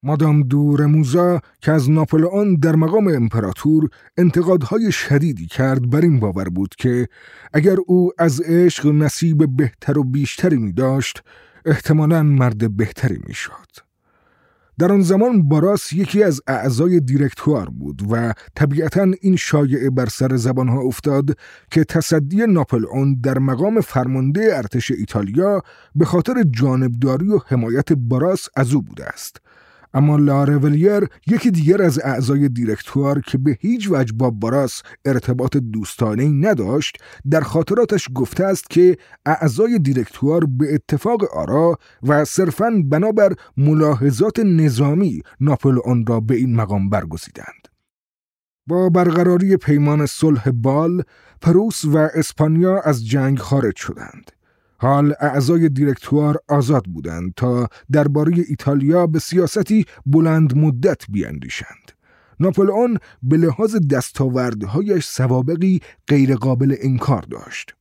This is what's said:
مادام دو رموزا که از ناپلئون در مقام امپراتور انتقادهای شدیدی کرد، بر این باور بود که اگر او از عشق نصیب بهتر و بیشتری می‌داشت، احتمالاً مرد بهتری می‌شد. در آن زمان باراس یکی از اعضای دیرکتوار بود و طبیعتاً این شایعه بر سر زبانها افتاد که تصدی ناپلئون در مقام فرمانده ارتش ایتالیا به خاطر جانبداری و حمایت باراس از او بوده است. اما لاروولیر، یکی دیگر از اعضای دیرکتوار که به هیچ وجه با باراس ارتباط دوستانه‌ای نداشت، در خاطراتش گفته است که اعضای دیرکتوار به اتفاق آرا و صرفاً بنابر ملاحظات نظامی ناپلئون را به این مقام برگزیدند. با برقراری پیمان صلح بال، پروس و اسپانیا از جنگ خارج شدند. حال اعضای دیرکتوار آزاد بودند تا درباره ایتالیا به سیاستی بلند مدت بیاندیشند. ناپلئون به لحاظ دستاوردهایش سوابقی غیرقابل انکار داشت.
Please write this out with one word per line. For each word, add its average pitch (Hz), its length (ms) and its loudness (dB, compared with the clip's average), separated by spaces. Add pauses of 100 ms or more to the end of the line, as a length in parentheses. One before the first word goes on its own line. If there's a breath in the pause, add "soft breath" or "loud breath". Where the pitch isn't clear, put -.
مادام 151 380 2
دو 143 340 2
رموزا 156 640 2 (200 soft breath)
که 151 120 0
از 143 180 2
ناپلئون 170 640 2
در 160 220 2
مقام 180 320 2
امپراتور 120 800 0 (280 soft breath)
انتقادهای 180 760 0
شدیدی 139 540 -2
کرد، 131 440 -2
بر 143 100 0
این 160 200 4
باور 95 280 -4
بود 95 300 -6
که 123 300 -2 (440 loud breath)
اگر 170 240 2 (100)
او 180 320 4
از 160 220 2
عشق 170 460 2
نصیب 151 680 2
بهتر 143 420 -2
و 143 60 0
بیشتری 139 520 -2
می‌داشت، 123 680 -2 (420 soft breath)
احتمالاً 156 580 2
مرد 123 540 2
بهتری 107 500 -4
می‌شد. - 420 -14 (1080)
در 175 140 2
آن 202 80 4
زمان 196 480 2
باراس 160 440 0
یکی 196 300 0
از 156 240 0
اعضای 135 540 0
دیرکتوار 135 680 -2
بود 67 400 -10
و 117 220 -2 (220 loud breath)
طبیعتاً 156 520 0 (140)
این 185 160 2
شایعه 135 540 0
بر 127 160 -2
سر 131 300 -2
زبانها 127 440 0
افتاد 139 580 -2 (320 loud breath)
که 160 140 2
تصدی 165 640 0
ناپلئون 135 760 0
در 131 160 0
مقام 135 420 0
فرمانده 135 760 0
ارتش 123 340 -4
ایتالیا 131 720 -2 (320 soft breath)
به 151 100 2
خاطر 233 460 0
جانبداری 131 800 0
و 208 180 2
حمایت 123 460 -2
باراس 131 640 -2
از 131 180 0
او 135 80 2
بوده - 240 -14
است. - 300 -14 (580 soft breath)
اما 147 220 4
لاروولیر، 147 920 2 (200 soft breath)
یکی 226 240 2
دیگر 175 320 2
از 160 220 2
اعضای 135 440 0
دیرکتوار 127 720 -2
که - 180 -6
به 139 220 0
هیچ 214 300 -2
وجه 131 220 0
با 120 180 0
باراس 117 520 -2 (220 loud breath)
ارتباط 127 520 -2
دوستانه‌ای 113 760 -2
نداشت، 139 640 -2 (340 loud breath)
در 160 100 2
خاطراتش 190 760 -2
گفته 131 300 -2
است 196 260 -4
که 180 260 4 (300 loud breath)
اعضای 165 520 0
دیرکتوار 139 680 0
به 139 280 -2
اتفاق 202 500 -2
آرا 147 540 0 (240 soft breath)
و 147 220 2
صرفاً 190 600 0
بنابر 196 480 2 (240 loud breath)
ملاحظات 147 840 2
نظامی 156 840 0 (180 loud breath)
ناپلئون 127 640 0
را 117 140 0
به 113 140 0
این 120 220 0
مقام 98 340 -2
برگزیدند. - 800 -8 (960)
با 180 220 0
برقراری 180 680 2
پیمان 147 500 2
صلح 143 440 0
بال، 139 520 0 (380 soft breath)
پروس 185 440 2
و 147 120 2
اسپانیا 160 840 2
از 127 260 -2
جنگ 135 320 0
خارج 120 380 -2
شدند. - 540 -16 (480)
حال 143 420 2
اعضای 147 480 2
دیرکتوار 143 680 0 (100)
آزاد 139 360 0
بودند 85 520 -10
تا 123 320 -2 (240 loud breath)
درباره 151 560 0
ایتالیا 143 580 0
به 160 120 -2
سیاستی 190 640 0 (220 loud breath)
بلند 160 520 2
مدت 147 500 0
بیاندیشند. - 840 -10 (480 soft breath)
ناپلئون 202 580 0 (240 soft breath)
به 131 140 0
لحاظ 170 400 0 (140)
دستاوردهایش 127 1120 -2
سوابقی 151 760 0 (280 loud breath)
غیرقابل 135 720 0
انکار 131 500 -2
داشت. - 500 -16